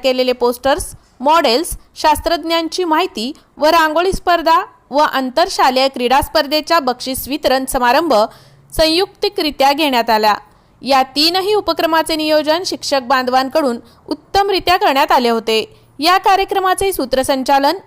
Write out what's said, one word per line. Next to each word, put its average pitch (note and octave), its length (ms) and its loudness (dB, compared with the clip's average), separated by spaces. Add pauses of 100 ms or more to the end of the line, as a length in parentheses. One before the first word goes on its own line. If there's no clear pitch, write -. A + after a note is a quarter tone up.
केलेले B3+ 280 0
पोस्टर्स, B3 640 -2 (240)
मॉडेल्स, C#4+ 580 0 (180)
शास्त्रज्ञांची E4 880 -2
माहिती D#4 480 -2 (260)
व C4 80 0
रांगोळी E4 480 2
स्पर्धा E4+ 500 0 (260)
व C4 80 -4
आंतरशालेय C4+ 920 0
क्रीडा B3+ 340 0
स्पर्धेच्या D4+ 580 0
बक्षीस B3+ 480 -4
वितरण C4 380 -2
समारंभ C4 480 0 (600)
संयुक्तिकरित्या D#4+ 1000 0
घेण्यात C4+ 360 0
आला. G#3+ 260 2 (460)
या C4 220 2
तीनही E4+ 500 -2
उपक्रमाचे E4 600 -2
नियोजन D#4 500 0
शिक्षक C#4 360 -4
बांधवांकडून B3+ 760 0 (300)
उत्तमरित्या F#4+ 680 0
करण्यात D4+ 340 2
आले B3+ 180 2
होते. A3 500 -2 (200)
या E4+ 180 4
कार्यक्रमाचे G4 760 0
सूत्रसंचालन C#4 920 0